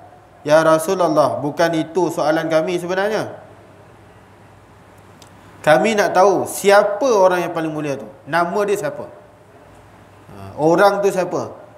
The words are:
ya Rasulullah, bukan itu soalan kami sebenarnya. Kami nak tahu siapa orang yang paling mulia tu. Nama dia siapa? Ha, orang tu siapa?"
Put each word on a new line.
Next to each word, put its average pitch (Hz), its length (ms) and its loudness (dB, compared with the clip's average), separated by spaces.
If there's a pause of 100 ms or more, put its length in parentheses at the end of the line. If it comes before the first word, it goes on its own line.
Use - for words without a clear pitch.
(400)
ya 156 240 4
Rasulullah, 160 720 2
bukan 147 400 -2
itu 160 320 -2
soalan 160 400 -2
kami 165 320 -2
sebenarnya. 185 480 -4 (2250)
Kami 202 400 2
nak 170 160 0
tahu 180 320 2
siapa 208 640 2
orang 185 320 2
yang 165 80 -8
paling 165 160 -6
mulia 151 320 -6
tu. 110 80 -16 (160)
Nama 175 400 -2
dia 196 240 -4
siapa? 117 160 -10
Ha, - 1500 -20
orang 190 480 2
tu 190 80 2
siapa?" 170 480 -6 (160)